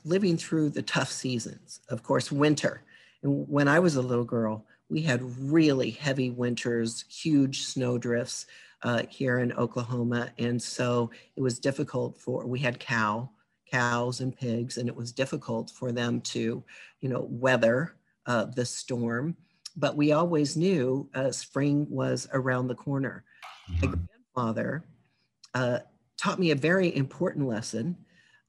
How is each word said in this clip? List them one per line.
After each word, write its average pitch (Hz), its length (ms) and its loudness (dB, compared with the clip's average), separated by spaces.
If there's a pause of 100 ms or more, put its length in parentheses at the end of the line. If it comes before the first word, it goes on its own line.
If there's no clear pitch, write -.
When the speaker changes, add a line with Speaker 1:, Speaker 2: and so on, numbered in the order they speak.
Speaker 1:
living 180 320 2
through 156 340 0
the 131 120 -4
tough - 280 -2
seasons, - 760 -6
of 123 140 -6
course, 135 300 0
winter. 147 500 2 (400)
And 143 260 0
when 143 200 4
I 147 100 6
was 175 180 4
a 127 60 2
little 123 220 0
girl, 110 420 -2 (220)
we 156 140 0
had 131 180 2 (180)
really 139 520 4
heavy 131 400 -2
winters, 120 800 -2
huge 139 560 2
snowdrifts, 123 840 -2 (360)
uh, 120 260 2
here 127 320 0
in 123 120 0
Oklahoma. 120 840 -2
And 120 240 0
so 120 480 0 (240)
it - 60 -6
was 127 180 0
difficult 135 600 -4
for, 127 280 -6
we 127 140 -4
had 127 180 -2
cow, 113 520 0 (400)
cows 120 500 0
and 127 160 -4
pigs, 120 400 -4
and 120 120 -2
it 120 60 -4
was 120 180 -10
difficult 127 580 -4
for 127 220 -6
them 120 280 0
to, 120 420 -4 (380)
you 135 80 -4
know, 123 200 -2
weather, 123 680 4 (300)
uh, 120 180 2
the 120 200 -2
storm. 120 720 -2 (400)
But 139 200 0
we 147 160 4
always 156 440 2
knew, 143 580 2
uh, 131 180 0
spring 143 580 0
was 131 420 -2
around 127 360 0
the 123 60 -4
corner. 131 500 -4 (440)
My 85 200 0
Speaker 2:
Mm-hmm. 85 160 -4 (300)
Speaker 1:
grandfather, 120 500 -2 (720)
uh, 123 240 2 (380)
taught 196 220 -2
me 175 140 4
a 143 40 2
very 170 380 2
important 139 540 -2
lesson, 113 480 -4 (520)